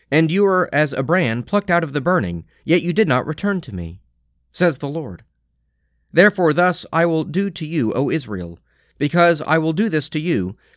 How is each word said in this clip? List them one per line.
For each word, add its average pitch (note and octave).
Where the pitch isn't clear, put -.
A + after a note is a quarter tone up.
And D#3
you G3
are F#3
as D3
a C3+
brand B2
plucked G3+
out E3+
of C#3
the C#3+
burning, E3+
yet E3+
you E3+
did F#3
not B2+
return F#3+
to G2+
me," F2
says D3+
the C#3
Lord. C#3
"Therefore F#3
thus F3
I E3
will D#3+
do G3
to E3
you, D3+
O C3+
Israel. G2
Because E3+
I D#3+
will D#3+
do G#3
this D#3
to D#3
you, A#2